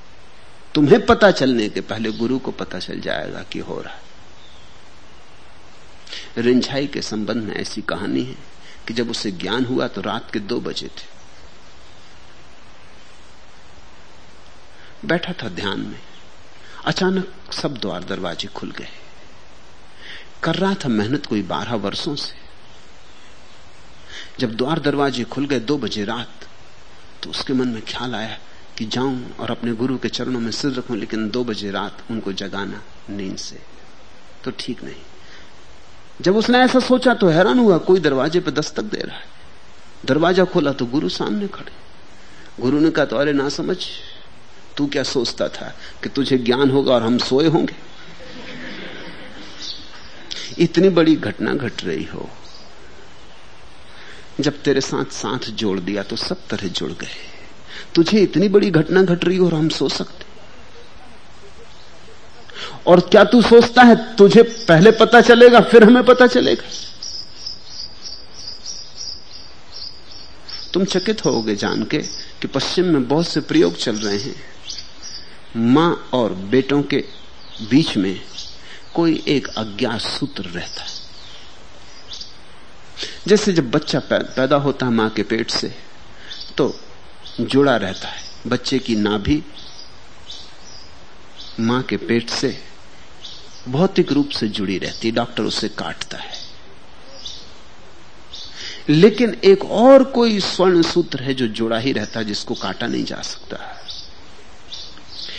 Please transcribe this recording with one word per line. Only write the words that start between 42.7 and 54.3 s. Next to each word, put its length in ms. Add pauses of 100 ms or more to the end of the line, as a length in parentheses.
ने 100
कहा, 140
"तो 120
अरे 160
ना 160
समझ, 280 (1000)
तू 100
क्या 160
सोचता 460
था 280 (260)
कि 60
तुझे 300
ज्ञान 320
होगा 240
और 80
हम 160
सोए 280
होंगे? 460 (2750)
इतनी 300
बड़ी 280
घटना 380
घट 300
रही 200
हो, 260 (2000)